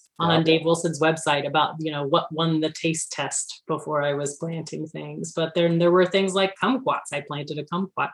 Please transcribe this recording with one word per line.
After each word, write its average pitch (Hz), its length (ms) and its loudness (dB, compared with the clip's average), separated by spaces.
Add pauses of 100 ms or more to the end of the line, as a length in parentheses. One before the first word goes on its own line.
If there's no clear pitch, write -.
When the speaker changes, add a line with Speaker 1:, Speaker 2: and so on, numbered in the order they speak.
(200)
Speaker 1:
on 170 100 2 (100)
Speaker 2:
yeah. 160 40 4
Speaker 1:
Dave 160 220 4
Wilson's 165 360 2
website 156 440 2
about, 147 340 0
you 156 120 -4
know, 143 160 -4
what 165 240 2
won 160 300 0
the 156 100 0
taste 165 400 -4
test - 560 -6
before 151 340 -2
I 143 120 0
was 143 240 -4
planting 160 500 -8
things. 156 460 -10
But 160 220 -4
then 170 220 4
there 170 140 6
were 180 140 6
things 190 280 2
like 190 240 0
kumquats. 196 540 0
I 143 80 -6
planted 147 400 -8
a 151 60 -8
kumquat 170 480 -4